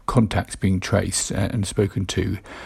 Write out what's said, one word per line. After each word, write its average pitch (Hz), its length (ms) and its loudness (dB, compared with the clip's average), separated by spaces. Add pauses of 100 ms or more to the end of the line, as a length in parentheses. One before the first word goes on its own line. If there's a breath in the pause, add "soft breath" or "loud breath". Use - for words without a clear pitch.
contacts - 500 2
being 95 240 2
traced 92 500 0
and, 98 220 0
and 101 140 -2
spoken 98 400 0
to. 98 300 -2 (280 loud breath)